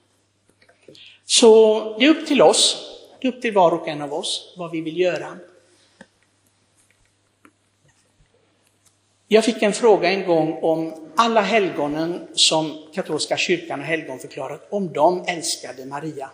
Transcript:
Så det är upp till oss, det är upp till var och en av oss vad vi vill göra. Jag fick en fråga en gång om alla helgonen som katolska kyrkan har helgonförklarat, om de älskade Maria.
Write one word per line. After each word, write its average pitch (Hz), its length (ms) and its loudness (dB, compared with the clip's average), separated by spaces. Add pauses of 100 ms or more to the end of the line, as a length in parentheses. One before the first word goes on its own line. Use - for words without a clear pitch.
(1200)
Så 220 760 6
det 240 60 2
är 302 60 8
upp 311 160 0
till 254 160 4
oss, - 480 2 (300)
det 262 80 -4
är 247 40 -4
upp 254 100 -14
till 233 100 -4
var 180 200 4
och 165 160 -4
en 151 140 -8
av 143 120 -8
oss - 420 -10
vad 170 140 -12
vi 160 100 -6
vill 160 200 -6
göra. 160 360 -4 (4000)
Jag 214 160 6
fick 226 180 -2
en 208 100 2
fråga 185 380 4
en 190 160 -2
gång 160 360 0
om 160 540 -4
alla 233 240 2
helgonen 170 920 -2
som 156 600 -2
katolska - 420 -6
kyrkan 143 440 -4
har 143 60 -12
helgonförklarat, 143 840 -10
om 196 220 -6
de 175 340 0
älskade 135 600 -8
Maria. 143 480 -12